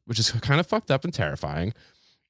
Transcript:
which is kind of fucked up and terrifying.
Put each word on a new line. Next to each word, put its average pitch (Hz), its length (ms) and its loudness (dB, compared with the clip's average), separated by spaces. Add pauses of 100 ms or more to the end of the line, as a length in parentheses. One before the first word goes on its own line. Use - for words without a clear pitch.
which 113 160 -2
is 113 100 2
kind 139 300 2
of 175 80 -2
fucked 214 240 0
up 135 120 2
and - 80 -4
terrifying. 82 640 -2 (560)